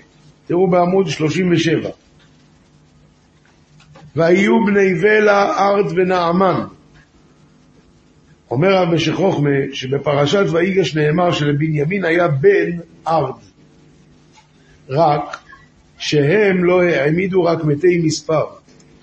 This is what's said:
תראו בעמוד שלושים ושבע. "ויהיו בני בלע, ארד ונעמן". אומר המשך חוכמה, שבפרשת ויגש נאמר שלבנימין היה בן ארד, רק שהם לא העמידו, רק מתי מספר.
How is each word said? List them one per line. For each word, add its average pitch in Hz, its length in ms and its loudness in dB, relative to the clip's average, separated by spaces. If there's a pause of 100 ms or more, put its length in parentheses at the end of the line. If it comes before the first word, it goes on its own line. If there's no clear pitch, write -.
(480)
תראו 180 200 0
בעמוד 180 400 2
שלושים 156 440 -2
ושבע. 160 380 0 (2250)
"ויהיו 196 500 2
בני 196 280 2
בלע, 202 720 2
ארד 202 180 0 (100)
ונעמן". 180 680 0 (1900)
אומר 180 260 2
המשך 165 360 0
חוכמה, 156 360 0 (240)
שבפרשת 143 800 -2
ויגש 175 440 0
נאמר 156 360 0
שלבנימין 147 720 -2
היה 170 220 0
בן 170 500 0 (300)
ארד, 147 260 -2 (1600)
רק 151 480 0 (600)
שהם 180 680 0
לא 180 180 2
העמידו, 170 640 0
רק 165 200 0
מתי 170 400 0
מספר. 151 580 -4 (420)